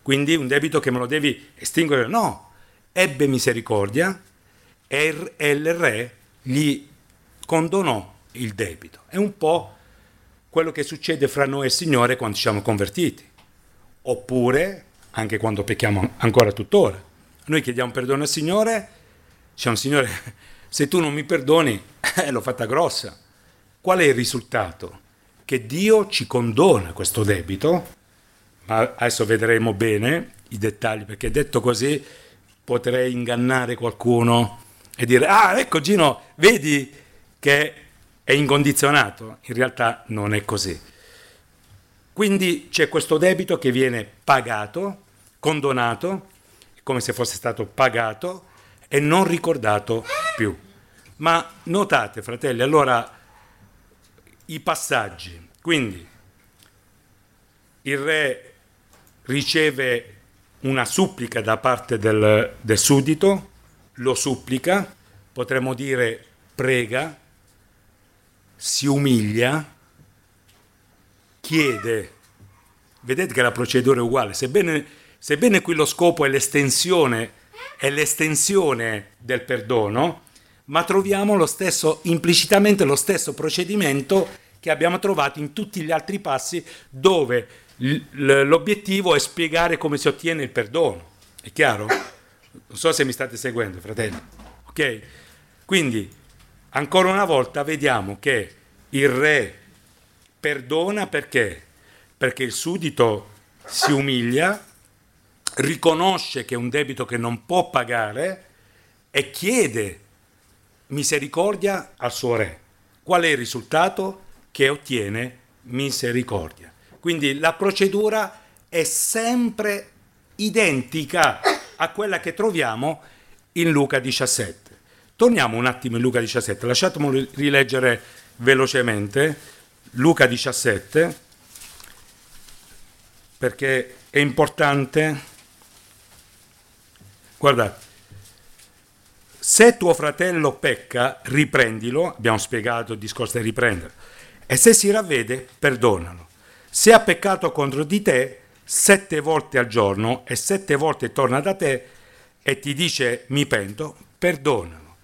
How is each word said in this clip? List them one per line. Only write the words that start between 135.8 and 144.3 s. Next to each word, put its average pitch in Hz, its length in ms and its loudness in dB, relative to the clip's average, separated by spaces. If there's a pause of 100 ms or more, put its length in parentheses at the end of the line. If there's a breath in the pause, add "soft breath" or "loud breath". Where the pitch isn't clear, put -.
Guardate, 117 480 0 (1500)
"Se 233 380 6
tuo 170 180 2
fratello 156 580 0
pecca, 131 680 -2
riprendilo", 123 920 0
abbiamo 113 240 0
spiegato 117 540 -4
il 107 60 -10
discorso 110 400 -6
di 113 60 -4
riprendere, 107 480 0 (520 loud breath)